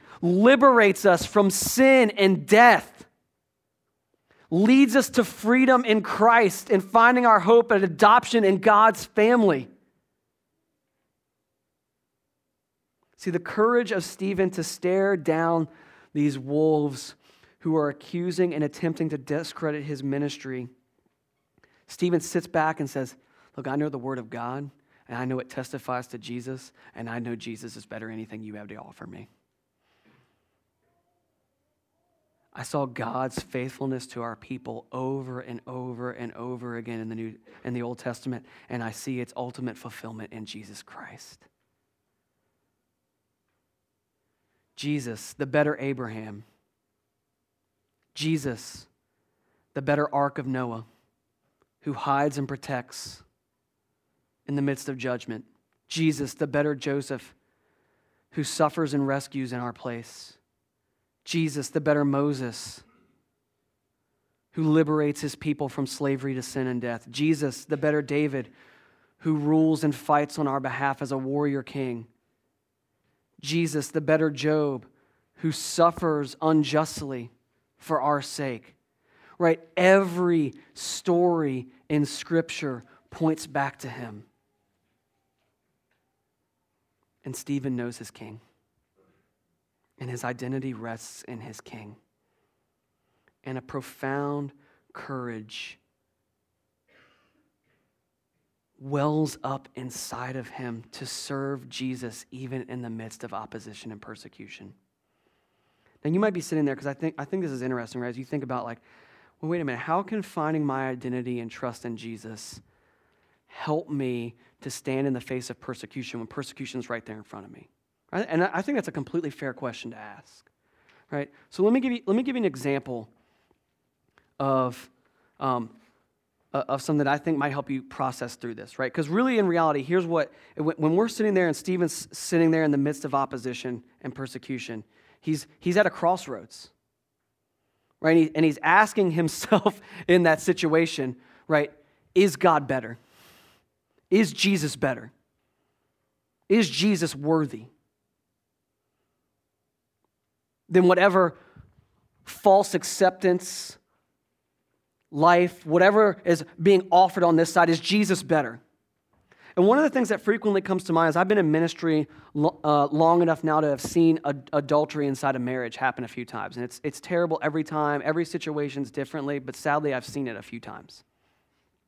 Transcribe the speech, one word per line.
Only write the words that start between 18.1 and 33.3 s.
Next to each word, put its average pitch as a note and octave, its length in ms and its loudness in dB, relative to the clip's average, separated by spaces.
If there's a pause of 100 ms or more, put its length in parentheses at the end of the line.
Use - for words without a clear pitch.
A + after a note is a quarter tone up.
and D3+ 80 -2
attempting D#3+ 460 -2
to D3 100 -4
discredit D3+ 640 -6
his C#3 220 -8
ministry. C3+ 640 -6 (1200)
Stephen F3 320 0
sits - 260 -4
back D#3+ 320 0
and C#3+ 100 -4
says, C3 280 -8 (400)
"Look, C3 100 -10
I C3 80 -6
know D3+ 140 -2
the C3+ 100 -8
word B2+ 220 -8
of A2+ 100 -14
God, B2+ 400 -10 (380)
and A#2+ 100 -8
I B2+ 60 -4
know B2+ 160 -4
it B2+ 100 -12
testifies B2+ 580 -8
to B2 100 -14
Jesus, B2 520 -12 (240)
and A#2 160 -14
I A#2 80 -8
know A#2+ 160 -8
Jesus A2+ 420 -14
is G#2+ 80 -18
better A2 220 -14
than A2+ 80 -14
anything A2 280 -14
you G#2+ 120 -16
have G#2 140 -16
to G2+ 80 -18
offer - 300 -20
me." F2+ 220 -18 (3250)
I C3 100 -14
saw C#3+ 240 -4
God's B2 540 -6